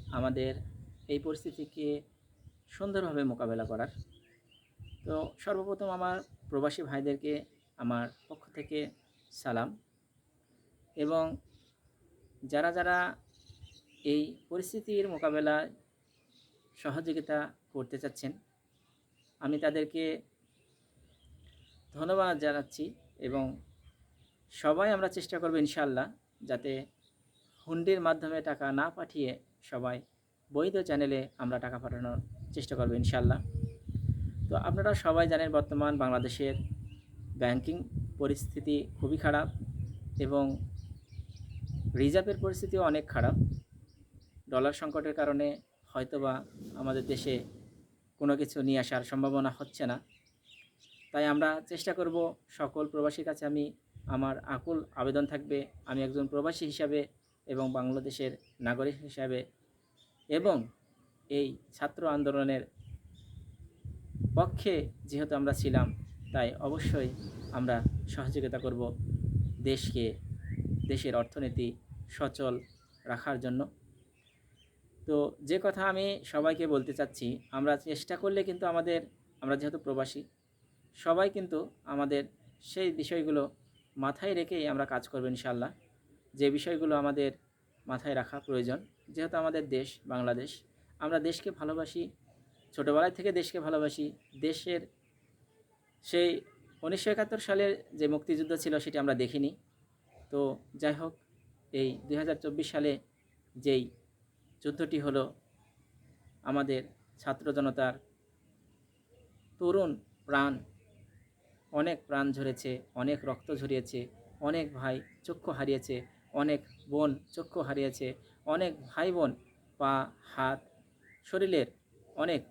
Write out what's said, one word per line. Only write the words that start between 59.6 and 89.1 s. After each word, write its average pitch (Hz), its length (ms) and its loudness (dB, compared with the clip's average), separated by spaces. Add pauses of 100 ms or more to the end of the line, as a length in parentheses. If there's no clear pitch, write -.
এবং 175 260 4 (760)
এই 143 180 2 (260)
ছাত্র 147 280 -4 (140)
আন্দোলনের 139 480 2 (1700)
পক্ষে 185 400 4 (320)
যেহেতু 147 280 -2
আমরা 139 180 4
ছিলাম, 127 340 4 (440)
তাই 123 180 2 (180)
অবশ্যই 139 420 2 (440)
আমরা 123 220 2 (380)
সহযোগিতা 131 460 -2
করব 120 220 -2 (880)
দেশকে, 127 360 0 (840)
দেশের 131 280 -2
অর্থনীতি 127 520 0 (500)
সচল 135 360 -2 (520)
রাখার 123 340 -4
জন্য। 127 220 0 (1400)
তো 151 160 0 (340)
যে 180 100 2
কথা 196 300 2
আমি 190 160 2 (260)
সবাইকে 156 360 4
বলতে 139 260 2
চাচ্ছি, 135 340 -2 (240)
আমরা 143 220 2 (140)
চেষ্টা 156 300 -4
করলে 196 260 2
কিন্তু 185 220 -4
আমাদের, 165 340 2 (420)
আমরা 135 160 2
যেহেতু 147 220 -4
প্রবাসী, 135 420 -4 (760)
সবাই 175 320 4
কিন্তু 185 300 -2 (260)
আমাদের 143 380 0 (420)
সেই 190 240 0 (120)
বিষয়গুলো 151 420 2 (520)
মাথায় 139 440 -2
রেখেই 165 280 -2
আমরা 139 180 0
কাজ 127 260 -2
করব 131 220 -2
ইনশাআল্লাহ। 120 380 -4 (600)
যে 139 140 4 (100)
বিষয়গুলো 156 380 2
আমাদের 143 360 2 (540)
মাথায় 131 300 -2
রাখা 127 240 -2
প্রয়োজন, 127 400 0 (340)